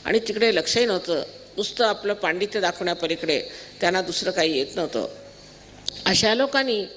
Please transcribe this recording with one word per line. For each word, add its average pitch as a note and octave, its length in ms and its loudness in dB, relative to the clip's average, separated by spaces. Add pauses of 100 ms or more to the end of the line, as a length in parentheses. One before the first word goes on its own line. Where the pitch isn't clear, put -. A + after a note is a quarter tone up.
आणि A3 140 2
तिकडे A3 360 2
लक्षही A#3 320 2
नव्हतं, E3+ 360 0 (340)
नुसतं G#3+ 300 0
आपलं G3+ 280 0
पांडित्य G3 460 -2
दाखवण्यापलीकडे E3+ 840 0 (380)
त्यांना F#3 220 2
दुसरं F3+ 280 -2
काही D#3+ 280 2
येत C#3 180 -2
नव्हतं, C#3+ 320 -2 (1000)
अशा G#3+ 280 4
लोकांनी C4 500 2 (120)